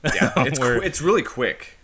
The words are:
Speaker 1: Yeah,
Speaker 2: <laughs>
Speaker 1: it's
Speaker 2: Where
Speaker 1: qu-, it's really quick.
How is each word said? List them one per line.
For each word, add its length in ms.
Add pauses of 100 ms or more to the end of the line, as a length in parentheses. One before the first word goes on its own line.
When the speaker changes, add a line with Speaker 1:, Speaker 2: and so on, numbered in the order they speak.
Speaker 1:
Yeah, 300
Speaker 2:
<laughs> 100
Speaker 1:
it's 140
Speaker 2:
Where 220
Speaker 1:
qu-, 60
it's 160
really 200
quick. 600